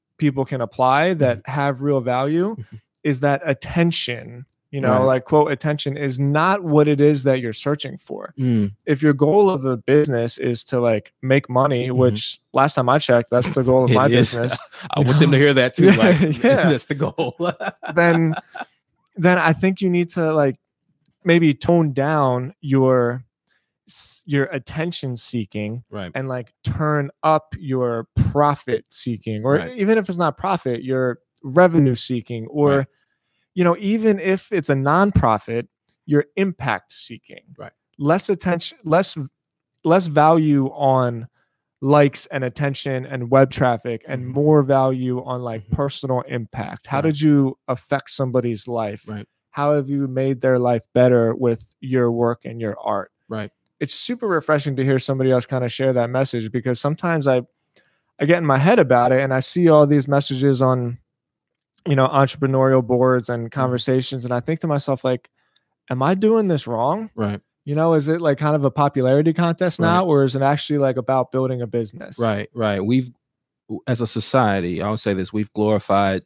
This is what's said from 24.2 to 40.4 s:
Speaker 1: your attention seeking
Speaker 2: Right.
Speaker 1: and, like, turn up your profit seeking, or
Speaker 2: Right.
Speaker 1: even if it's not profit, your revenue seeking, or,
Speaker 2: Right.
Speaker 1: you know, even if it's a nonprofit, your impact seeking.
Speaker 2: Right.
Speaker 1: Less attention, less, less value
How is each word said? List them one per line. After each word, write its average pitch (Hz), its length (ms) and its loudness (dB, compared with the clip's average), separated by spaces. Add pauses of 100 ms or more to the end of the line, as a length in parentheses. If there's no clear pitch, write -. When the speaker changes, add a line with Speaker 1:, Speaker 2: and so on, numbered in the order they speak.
Speaker 1:
your 139 200 0
attention 143 680 -8
seeking 110 760 -8
Speaker 2:
Right. 95 240 -12
Speaker 1:
and, 135 140 -8
like, 123 240 -10 (100)
turn 151 480 -2 (120)
up 156 360 0
your 123 560 -4
profit 143 760 0
seeking, 110 540 -8
or 139 100 2
Speaker 2:
Right. 254 220 -4
Speaker 1:
even 220 220 2
if 190 100 -2
it's 175 100 -6
not 160 180 -2
profit, 170 480 -4
your 127 340 -2 (240)
revenue 151 540 4
seeking, 117 500 -8
or, 143 320 2
Speaker 2:
Right. 135 80 -2 (680)
Speaker 1:
you 180 100 0
know, 175 160 2
even 214 400 0
if 185 320 -4
it's 170 180 -2
a 143 40 2
nonprofit, 135 920 0 (400)
your 147 180 2 (120)
impact 139 560 -4
seeking. - 500 -18 (160)
Speaker 2:
Right. - 140 -18 (260)
Speaker 1:
Less 156 300 0
attention, 175 560 -4
less, 170 340 0 (640)
less 175 220 2
value 151 640 4